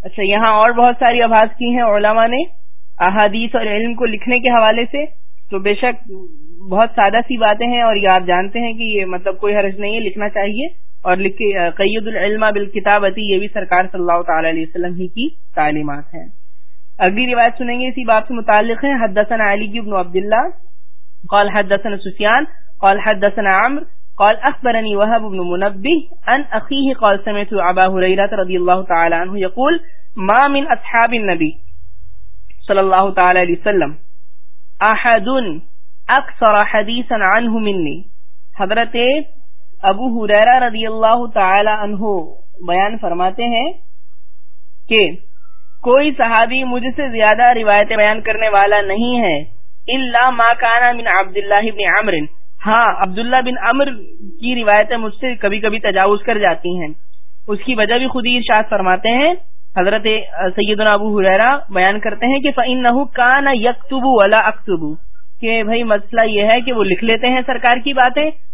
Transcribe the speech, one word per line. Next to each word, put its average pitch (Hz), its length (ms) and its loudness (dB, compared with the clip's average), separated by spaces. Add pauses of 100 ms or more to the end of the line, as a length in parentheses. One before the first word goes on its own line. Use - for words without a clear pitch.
اچھا، - 220 -4
یہاں 214 300 2
اور 220 180 6
بہت 240 280 4
ساری 240 220 4
آبحث 226 360 4
کی 247 80 -2
ہیں 240 160 0
علماء 214 460 4
نے 254 160 0 (560)
احادیث 208 560 2
اور 226 100 0
علم 220 280 -2
کو 233 120 -2
لکھنے 233 340 -2
کے 247 100 0
حوالے 233 360 2
سے، 285 200 -4 (440)
تو 196 100 -4
بے 202 160 0
شک 226 360 -2 (580)
بہت 214 260 4
سادہ 214 260 2
سی 240 160 -4
باتیں 214 300 2
ہیں 240 140 0
اور 226 140 2
یہ 196 120 0
آپ 185 200 4
جانتے 190 320 0
ہیں 233 140 -4
کہ 226 100 -6
یہ 208 220 -2
مطلب 185 340 -4
کوئی 208 160 0
حرج 196 240 -2
نہیں 208 160 -4
ہے، 226 40 -4
لکھنا 208 300 -4
چاہیے۔ 214 540 -4 (200)
اور 180 140 0
لکھ 196 200 -2
کے، 202 200 0
آ، 175 120 0
قید 208 380 -2
العلم 214 460 -2
بالکتابتی، 202 800 0
یہ 185 60 0
بھی 202 140 -4
سرکار 185 380 0
صلی 185 100 -4
اللہ 175 200 0
تعالی 165 280 0
علیہ 160 200 -2
وسلم 175 240 -4
ہی 180 140 -4
کی 240 220 -4 (260)
تعلیمات 151 480 -2 (100)
ہیں۔ 165 120 -6 (720)
اگلی 214 340 0
روایت 240 260 2
سنیں 240 220 -4
گے، 254 80 -2
اسی 254 180 -4
باب 220 220 2
سے 262 60 -4
متعلق 226 520 0
ہے۔ 277 80 0
حدثنا 214 600 0
علی 214 280 -4
بن 208 120 -4
عبداللہ 196 540 0 (840)
قال 202 200 2
حدثنا 202 480 0
سفیان 208 460 0 (360)
قال 196 200 4
حدثنا 202 680 2
عمرو 285 180 -2 (340)
قال 214 240 4
اخبرني 226 540 0
وهب 220 260 2
بن 202 160 -4
منبه 196 800 -2 (120)
عن 262 140 2 (100)
اخيه 269 480 -2
قال 202 260 4
سمعت 208 280 -4
ابا 185 320 2
هريره 190 580 2
رضي 185 140 -2
الله 180 300 2
تعالى 170 280 2
عنه 185 220 -4
يقول: 247 400 0 (380)
"ما 220 320 4
من 277 220 0
اصحاب 233 420 0
النبي 180 400 0 (1160)
صلى 196 120 2
الله 190 360 4
تعالى 180 240 4
عليه 175 220 2
وسلم 180 300 2 (960)
احد 226 400 2 (800)
اكثر 226 540 2 (120)
حديثا 226 420 -2 (220)
عنه 226 220 0
مني۔" 175 420 -2 (580)
حضرت 214 360 0 (840)
ابو 220 440 0
ہریرہ 220 340 6
رضی 226 280 -2
اللہ 220 460 2
تعالی 202 360 2
عنہ 208 260 -2 (720)
بیان 196 340 0
فرماتے 185 440 -2
ہیں 240 260 0 (1160)
کہ 214 200 4 (720)
کوئی 277 360 4
صحابی 233 460 2
مجھ 247 200 -2 (120)
سے 277 140 -4
زیادہ 226 440 4
روایتیں 214 440 2
بیان 214 240 2
کرنے 220 280 -2
والا 202 320 4
نہیں 226 380 0
ہے، 165 220 0 (460)
الا 247 420 2
ما 233 300 4
كان 240 380 2
من 226 100 -4
عبد 190 300 0
الله 202 340 2
بن 196 280 0
عمرو، 175 260 -2 (400)
ہاں 214 360 2
عبداللہ 220 340 -2 (100)
بن 240 240 -2
عمر 269 160 2 (540)
کی 247 160 -2
روایتیں 214 420 2
مجھ 220 160 -4
سے 254 220 -4
کبھی 208 240 -2
کبھی 214 200 -2
تجاوز 202 420 2
کر 226 160 -2
جاتی 180 420 0
ہیں۔ 156 80 -4 (600)
اس 208 180 -2
کی 254 100 -2
وجہ 214 220 2
بھی 262 100 0
خود 254 180 -2
ہی 247 120 0
ارشاد 214 320 2
فرماتے 190 400 0
ہیں، 285 240 2 (440)
حضرت 202 260 2 (520)
سیدنا 214 360 0
ابو 208 280 0
ہریرہ 202 380 4 (120)
بیان 190 300 2
کرتے 214 260 -4
ہیں 269 140 2
کہ 269 160 0
فَإِنَّهُ 254 580 2
كَانَ 269 360 2
يَكْتُبُ 247 540 -2
وَلَا 220 460 4
أَكْتُبُ، 165 440 -4 (480)
کہ 226 220 0
بھائی 233 200 0
مسئلہ 214 380 0
یہ 214 220 2
ہے 233 180 4
کہ 233 120 -2
وہ 214 100 2
لکھ 190 200 0
لیتے 226 240 2
ہیں 254 180 2
سرکار 247 340 2
کی 277 140 -4
باتیں 262 380 2 (220)